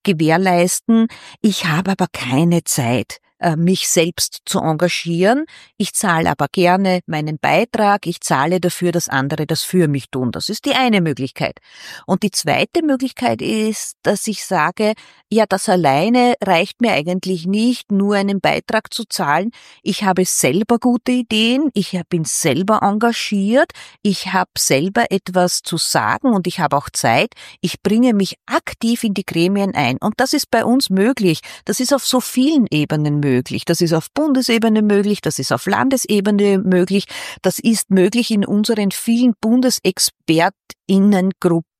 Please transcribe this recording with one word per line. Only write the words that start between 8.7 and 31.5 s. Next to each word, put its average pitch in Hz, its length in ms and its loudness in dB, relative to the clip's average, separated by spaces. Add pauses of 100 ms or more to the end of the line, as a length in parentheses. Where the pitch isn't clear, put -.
dass 170 180 -4
andere 139 360 -2
das 156 160 -4
für 175 260 2
mich 139 220 -4
tun. 127 220 -2
Das - 180 -6
ist - 160 -8
die 285 80 2
eine 240 280 2
Möglichkeit. 143 580 -4 (480)
Und - 160 0
die 208 80 0
zweite 156 500 0
Möglichkeit 262 600 -2
ist, 220 580 -4
dass 196 240 0
ich 208 180 -6
sage, 185 500 0 (360)
ja, 214 180 4
das - 220 -2
alleine 190 720 4
reicht 185 400 0
mir 226 120 2
eigentlich 180 520 -4
nicht, 220 460 -2
nur 202 240 2
einen 196 260 0
Beitrag - 500 -2
zu - 160 -8
zahlen. 175 440 -2 (320)
Ich - 200 -4
habe 185 220 2
selber 196 540 0
gute 247 320 0
Ideen, 247 640 0
ich 190 220 -4 (140)
bin 165 160 -2
selber 175 560 0
engagiert, 214 920 0 (300)
ich 190 320 -2
habe 185 240 0
selber 190 540 0
etwas 185 500 0
zu - 160 -6
sagen 143 560 0
und 185 140 0
ich 180 120 -6
habe 143 160 0
auch 143 140 -2
Zeit. 135 460 0 (260)
Ich - 220 -6
bringe 226 320 2
mich 196 220 -2 (100)
aktiv 233 560 -4
in 208 100 -2
die 190 120 -4
Gremien 190 500 0
ein. 127 220 0
Und - 200 -4
das 262 160 0
ist - 160 -2
bei - 160 0
uns 262 240 0
möglich. 190 520 2 (240)